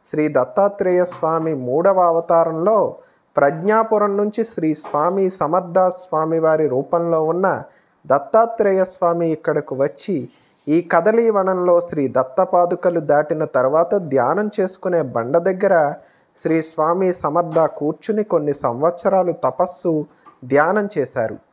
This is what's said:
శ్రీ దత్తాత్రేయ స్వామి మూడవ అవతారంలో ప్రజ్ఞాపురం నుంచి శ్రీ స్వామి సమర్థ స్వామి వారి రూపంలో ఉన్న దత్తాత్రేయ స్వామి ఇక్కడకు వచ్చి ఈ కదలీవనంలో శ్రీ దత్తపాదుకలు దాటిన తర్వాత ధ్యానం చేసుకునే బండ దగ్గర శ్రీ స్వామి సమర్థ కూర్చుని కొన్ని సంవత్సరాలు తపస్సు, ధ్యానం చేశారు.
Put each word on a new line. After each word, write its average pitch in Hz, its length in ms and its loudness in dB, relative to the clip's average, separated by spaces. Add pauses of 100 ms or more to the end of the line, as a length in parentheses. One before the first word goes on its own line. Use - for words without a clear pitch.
శ్రీ 151 240 -2
దత్తాత్రేయ 180 760 2
స్వామి 160 500 -4
మూడవ 156 460 0
అవతారంలో 165 960 2 (400)
ప్రజ్ఞాపురం 202 800 2
నుంచి 214 280 -2
శ్రీ 160 300 -2
స్వామి 180 560 -2
సమర్థ 175 480 -2
స్వామి 165 600 0
వారి 156 300 2
రూపంలో 160 560 0
ఉన్న 165 380 0 (440)
దత్తాత్రేయ 196 760 2
స్వామి 170 480 -2
ఇక్కడకు 151 440 -4
వచ్చి 143 520 -4 (400)
ఈ 170 240 0
కదలీవనంలో 190 880 2
శ్రీ 156 280 -2
దత్తపాదుకలు 175 920 0
దాటిన 151 440 0
తర్వాత 147 500 0
ధ్యానం 165 560 0 (100)
చేసుకునే 185 420 -2
బండ 123 360 -2
దగ్గర 185 560 2 (420)
శ్రీ 160 260 0
స్వామి 175 520 -2
సమర్థ 165 440 -2
కూర్చుని 160 680 -2
కొన్ని 151 300 -2
సంవత్సరాలు 175 800 0
తపస్సు, 165 720 -2 (380)
ధ్యానం 160 440 2 (100)
చేశారు. 120 400 -4 (140)